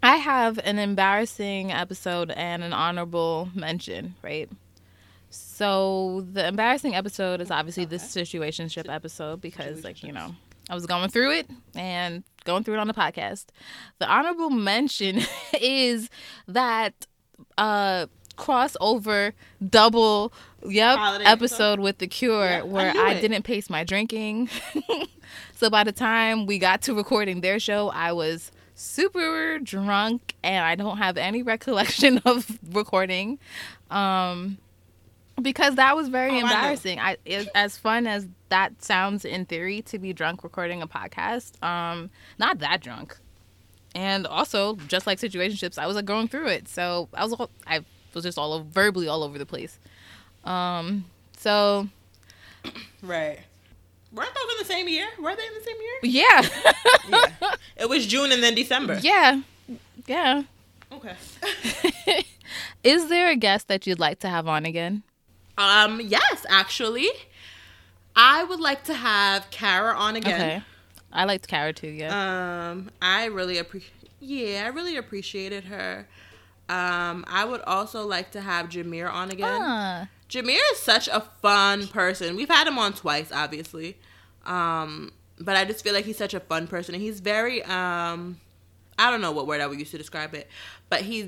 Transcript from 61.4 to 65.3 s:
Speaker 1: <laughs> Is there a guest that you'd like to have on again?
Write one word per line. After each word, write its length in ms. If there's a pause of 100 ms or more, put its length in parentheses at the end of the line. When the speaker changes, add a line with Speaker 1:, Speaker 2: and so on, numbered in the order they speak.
Speaker 1:
<laughs> 200 (600)
Is 260
there 200
a 60
guest 320
that 180
you'd 140
like 200
to 100
have 180
on 180
again? 380 (540)